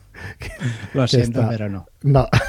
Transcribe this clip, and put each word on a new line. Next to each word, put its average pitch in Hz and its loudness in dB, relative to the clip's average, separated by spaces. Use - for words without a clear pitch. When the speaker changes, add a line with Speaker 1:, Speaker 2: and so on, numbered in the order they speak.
Speaker 1:
Que, - -10
Speaker 2:
Lo 135 2
Speaker 1:
que 120 2
Speaker 2:
siento, 123 2
Speaker 1:
está 113 4
Speaker 2:
pero 107 -2
no. 98 -8
Speaker 1:
No, 139 4